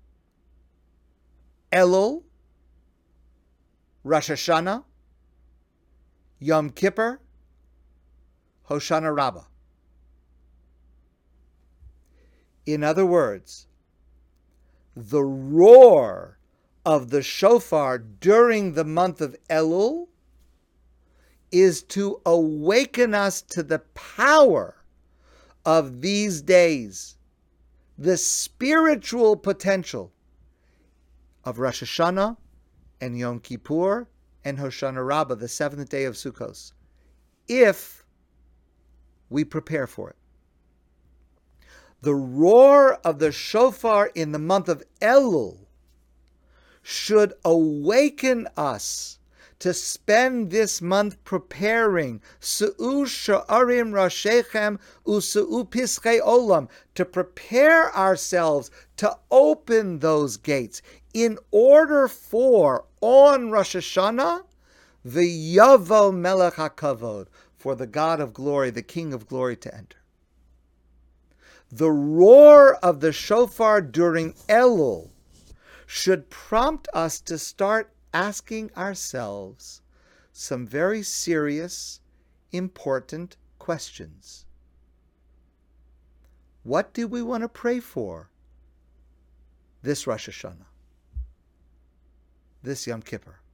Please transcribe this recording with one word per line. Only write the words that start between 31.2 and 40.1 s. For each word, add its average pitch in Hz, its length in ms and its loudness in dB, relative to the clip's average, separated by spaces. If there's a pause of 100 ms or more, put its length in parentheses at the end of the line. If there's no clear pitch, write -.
of 117 140 -12
Rosh 123 240 -6
Hashanah 185 540 -4 (640)
and 120 180 -12
Yom 120 220 -8
Kippur 185 680 -6 (360)
and 139 140 -10
Hoshana 131 460 -8
Rabbah, 139 300 -4
the 113 140 -12
seventh 143 400 -8
day 135 160 -6
of 123 100 -8
Sukkos, - 580 -16 (760)
if 233 580 0 (1200)
we 147 160 -4
prepare 151 440 -8
for - 220 -16